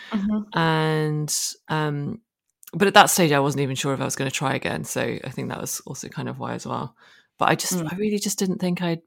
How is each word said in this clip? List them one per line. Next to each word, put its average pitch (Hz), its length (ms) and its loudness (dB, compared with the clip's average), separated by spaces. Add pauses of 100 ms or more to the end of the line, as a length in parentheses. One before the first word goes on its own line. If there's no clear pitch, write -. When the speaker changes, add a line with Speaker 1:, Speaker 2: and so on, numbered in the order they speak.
(100)
Speaker 1:
Mm-hmm. 208 480 -2
Speaker 2:
And, 156 800 2 (320)
um, 147 540 -4 (500)
but 180 160 2
at 196 60 2
that 190 160 10
stage, 170 220 4
I 143 80 6
wasn't 139 200 2
even 135 160 -2
sure 139 160 -2
if 131 80 -2
I 135 60 -2
was 127 100 -4
gonna 135 140 -2
try 131 240 -2
again. 156 300 -4
So - 180 -4 (200)
I - 60 -10
think 127 220 -8
that - 100 -8
was - 260 -8
also 131 220 -12
kind 123 220 -8
of 131 80 -10
why 120 160 -8
as 117 120 -10
well. 127 300 -8 (420)
But - 120 4
I - 40 4
just, 240 200 -2
Speaker 1:
Mm. 165 180 -2
Speaker 2:
I 180 40 -6
really 208 220 0
just 202 200 -4
didn't 185 220 0
think 180 200 0
I'd 165 260 -2